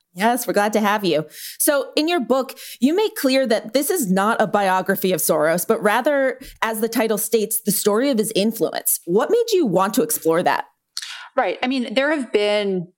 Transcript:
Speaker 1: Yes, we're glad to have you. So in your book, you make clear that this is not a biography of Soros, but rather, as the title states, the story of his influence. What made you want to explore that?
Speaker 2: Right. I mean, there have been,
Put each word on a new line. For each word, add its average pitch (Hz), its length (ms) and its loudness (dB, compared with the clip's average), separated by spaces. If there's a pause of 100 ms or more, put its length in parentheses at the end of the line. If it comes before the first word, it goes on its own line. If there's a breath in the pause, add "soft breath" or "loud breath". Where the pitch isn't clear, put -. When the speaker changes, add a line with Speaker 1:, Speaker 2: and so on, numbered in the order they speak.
(160)
Speaker 1:
Yes, 233 320 0
we're 180 60 0
glad 202 200 0
to 220 60 2
have 208 260 0
you. 156 220 0 (320 loud breath)
So 285 360 0
in 302 120 2
your 349 120 0
book, 254 380 -2 (240 loud breath)
you 285 140 4
make 415 200 0
clear 269 300 2
that 214 280 -2
this 285 180 0
is 294 200 0
not 196 300 2
a 214 60 2
biography 190 640 0
of 165 100 0
Soros, 160 460 2
but 220 160 0
rather, 254 560 0 (240 loud breath)
as 220 180 -2
the 226 80 0
title 220 300 0
states, 214 420 -2
the 202 100 -2
story 220 380 2
of 262 80 2
his 208 180 0
influence. - 720 -2
What 202 240 2
made 466 240 2
you 359 140 2
want 190 260 0
to - 80 2
explore 160 400 0
that? 147 240 0 (720 loud breath)
Speaker 2:
Right. 208 240 0
I 262 60 -2
mean, 247 260 -2
there 269 160 2
have 294 240 -2
been, 208 640 0